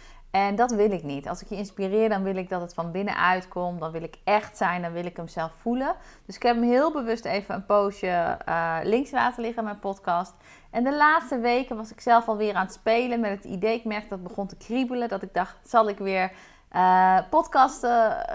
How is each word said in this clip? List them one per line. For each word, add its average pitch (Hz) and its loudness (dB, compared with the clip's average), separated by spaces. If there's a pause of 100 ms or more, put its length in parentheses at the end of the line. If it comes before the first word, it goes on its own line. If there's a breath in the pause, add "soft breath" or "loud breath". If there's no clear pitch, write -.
(320 soft breath)
En 202 2
dat 240 4
wil 208 4
ik 170 -4
niet. 143 -8
Als - -8
ik - -18
je 208 -8
inspireer, 202 -2
dan 196 0
wil 190 -2
ik 185 -6
dat 180 -4
het 175 -10
van 165 -6
binnenuit 185 0
komt. 175 -6
Dan 160 -6
wil 165 -8
ik - -14
echt 208 0
zijn, 180 -2
dan 170 -6
wil 175 -6
ik 175 -10
hem 165 -10
zelf 165 -6 (100)
voelen. 262 -2 (300 loud breath)
Dus 196 -16
ik - -16
heb 240 4
hem 233 0
heel 262 4
bewust 226 -4
even 202 -4
een 190 -8
poosje, 196 0
eh, 165 -2
links 247 0
laten 240 0
liggen, 226 -6
mijn 208 -8
podcast. 190 -4 (360 loud breath)
En 240 -2
de 277 0
laatste 302 2
weken 240 0
was 214 -12
ik - -20
zelf 233 4
alweer 208 0
aan 190 0
het - -12
spelen 233 0
met 214 0
het 196 -8
idee. 208 -2
Ik 233 -6
merkte 214 -6
dat 190 -8
het 180 -12
begon 202 -8
te - -14
kriebelen, 247 -4
dat 196 -6
ik 190 -12
dacht, 180 -4
"Zal 226 4
ik 202 -4
weer, 190 -2 (380 loud breath)
eh, 185 6 (120)
podcasten 262 2